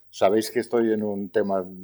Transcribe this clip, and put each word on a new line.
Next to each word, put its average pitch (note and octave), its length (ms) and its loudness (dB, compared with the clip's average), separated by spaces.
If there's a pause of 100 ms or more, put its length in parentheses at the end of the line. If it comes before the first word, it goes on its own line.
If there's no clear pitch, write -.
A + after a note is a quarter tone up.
Sabéis A2 420 2
que B2 80 -2
estoy A2+ 340 2
en G#2+ 80 0
un G2+ 300 -4
tema G2 340 0 (180)